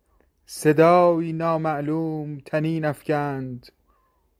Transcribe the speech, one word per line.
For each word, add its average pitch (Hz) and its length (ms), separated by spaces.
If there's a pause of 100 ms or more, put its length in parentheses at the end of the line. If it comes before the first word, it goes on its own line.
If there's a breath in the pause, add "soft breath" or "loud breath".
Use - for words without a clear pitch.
(460)
صدایی 165 880
نامعلوم 156 1120
طنین 156 400
افکند 139 840 (720)